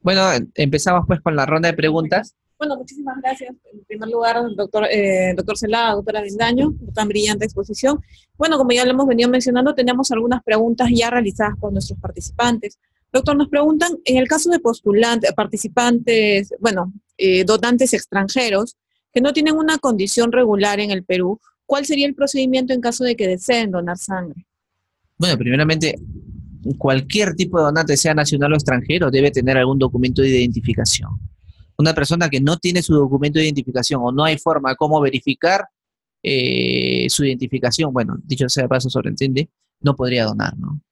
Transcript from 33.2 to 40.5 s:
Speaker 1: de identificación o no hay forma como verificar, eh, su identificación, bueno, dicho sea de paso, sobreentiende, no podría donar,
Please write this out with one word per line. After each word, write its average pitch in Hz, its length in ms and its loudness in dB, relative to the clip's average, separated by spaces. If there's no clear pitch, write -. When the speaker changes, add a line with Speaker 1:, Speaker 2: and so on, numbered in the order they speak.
Speaker 1:
de 156 80 2
identificación 127 560 -2
o 120 100 0
no 143 120 2
hay 156 140 0
forma 139 360 0
como 151 260 2
verificar, 143 640 0
eh, 127 840 0
su 143 160 -2
identificación, 127 680 -2
bueno, 123 320 -2
dicho 127 240 -2
sea 131 160 0
de 123 40 -4
paso, 127 220 0
sobreentiende, 135 580 -2
no 143 140 2
podría 123 300 0
donar, 104 320 -4